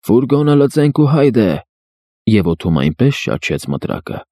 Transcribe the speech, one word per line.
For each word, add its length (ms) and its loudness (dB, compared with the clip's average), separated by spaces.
«Ֆուրգոնը 520 2
լծենք 400 2
ու 100 2
հայդե»։ 440 2
Եվ 200 2
օդում 320 0
այնպես 380 0
շաչեց 480 -6
մտրակը 540 -8